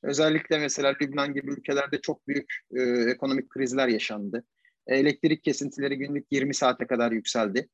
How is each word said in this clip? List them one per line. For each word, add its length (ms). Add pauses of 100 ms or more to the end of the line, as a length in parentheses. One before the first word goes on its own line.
Özellikle 560
mesela 420
Lübnan 340
gibi 160
ülkelerde 500
çok 280
büyük, 260 (220)
e, 60
ekonomik 680
krizler 380
yaşandı. 560 (420)
Elektrik 580
kesintileri 540
günlük 320
yirmi 240
saate 320
kadar 260
yükseldi. 600